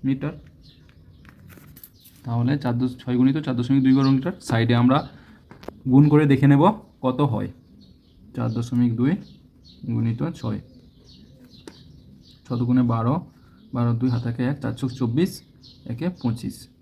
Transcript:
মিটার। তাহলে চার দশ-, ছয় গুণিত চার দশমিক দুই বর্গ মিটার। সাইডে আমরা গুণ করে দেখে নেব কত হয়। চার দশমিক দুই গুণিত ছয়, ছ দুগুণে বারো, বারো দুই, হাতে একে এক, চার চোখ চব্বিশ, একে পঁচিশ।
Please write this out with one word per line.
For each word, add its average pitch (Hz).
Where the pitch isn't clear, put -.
মিটার। 139
তাহলে 120
চার 135
দশ-, 127
ছয় 123
গুণিত 139
চার 131
দশমিক 131
দুই 131
বর্গ 135
মিটার। 151
সাইডে 113
আমরা 131
গুণ 143
করে 151
দেখে -
নেব 143
কত 131
হয়। 104
চার 120
দশমিক 120
দুই 139
গুণিত 117
ছয়, 110
ছ -
দুগুণে 123
বারো, 113
বারো 120
দুই, 127
হাতে 117
একে 120
এক, 147
চার 127
চোখ 127
চব্বিশ, 135
একে 135
পঁচিশ। 113